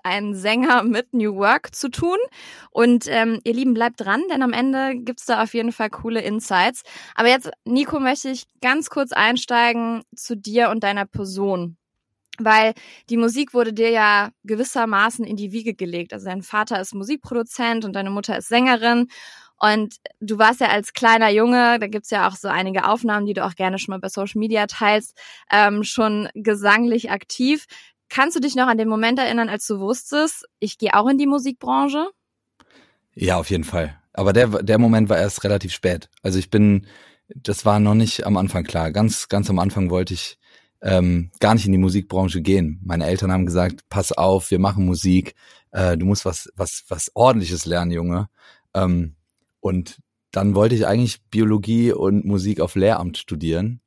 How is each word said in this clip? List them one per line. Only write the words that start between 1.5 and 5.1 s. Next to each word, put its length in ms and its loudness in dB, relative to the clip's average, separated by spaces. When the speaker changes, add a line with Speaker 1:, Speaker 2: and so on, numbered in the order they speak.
Speaker 1:
zu 160 -6
tun? 300 -2
Und, 360 4
ähm, 380 0
ihr 100 -2
Lieben, 180 0
bleibt 280 -2
dran, 280 -2
denn 140 -2
am 100 0
Ende 440 -2
gibt's 300 -10